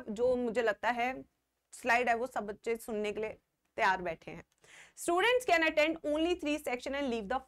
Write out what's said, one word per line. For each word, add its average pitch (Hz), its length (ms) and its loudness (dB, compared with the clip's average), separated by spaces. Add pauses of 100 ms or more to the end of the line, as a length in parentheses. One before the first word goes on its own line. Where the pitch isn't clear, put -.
जो 240 280 2
मुझे 240 260 0
लगता 214 280 2
है 247 220 0 (600)
स्लाइड 240 360 2
है 233 80 6
वो 240 100 -2
सब 226 200 -6
बच्चे 220 300 -4
सुनने 214 360 -4
के 196 80 -6
लिए 214 180 -6 (380)
तैयार 190 260 2
बैठे 165 280 -8
हैं। 165 140 -14 (540)
students 440 520 2
can 330 120 6
attend 320 340 2 (100)
only 320 340 2
three 294 180 0
section 269 360 -4
and 277 160 -2
leave 226 180 -4
the 247 200 -2